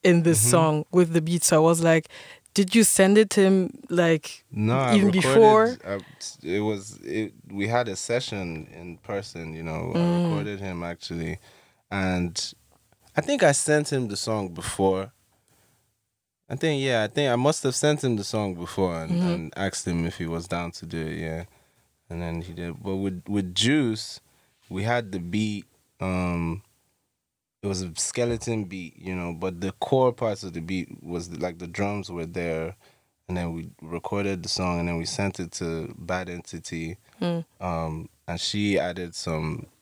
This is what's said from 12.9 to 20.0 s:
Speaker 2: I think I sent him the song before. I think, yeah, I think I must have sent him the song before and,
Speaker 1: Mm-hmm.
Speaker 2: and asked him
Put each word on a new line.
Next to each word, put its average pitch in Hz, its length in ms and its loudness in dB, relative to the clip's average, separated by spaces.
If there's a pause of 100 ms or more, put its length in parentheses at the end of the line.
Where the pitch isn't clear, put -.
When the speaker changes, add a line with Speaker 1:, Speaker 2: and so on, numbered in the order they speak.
Speaker 2:
I - 60 2
think 285 200 0
I 151 100 8
sent 151 400 2
him 127 160 0
the 101 80 -6
song 107 320 -2
before. 95 640 0 (1400)
I 143 60 -6
think, 147 260 0
yeah, 123 200 2
I 104 60 0
think 143 220 0
I 120 60 4
must 139 280 2
have 131 100 2
sent 147 280 2
him 123 140 2
the 101 80 -4
song 104 300 -2
before 85 480 -2
and, 82 100 -4
Speaker 1:
Mm-hmm. 175 160 2
Speaker 2:
and 85 280 -4
asked - 300 -4
him 85 200 0